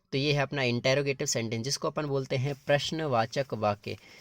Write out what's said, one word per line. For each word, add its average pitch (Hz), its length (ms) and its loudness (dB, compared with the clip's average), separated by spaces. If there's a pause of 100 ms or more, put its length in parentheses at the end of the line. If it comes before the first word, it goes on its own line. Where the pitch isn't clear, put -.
(120)
तो 143 60 -2
ये 143 140 2
है 143 100 2
अपना 139 200 -2
इंटेरोगेटिव 131 640 2
सेंटेंस, 113 380 -2
जिसको 143 240 -4
अपन 156 180 -4
बोलते 139 300 -2
हैं 135 180 0 (120)
प्रश्नवाचक 143 880 0
वाक्य। 107 420 -2 (240)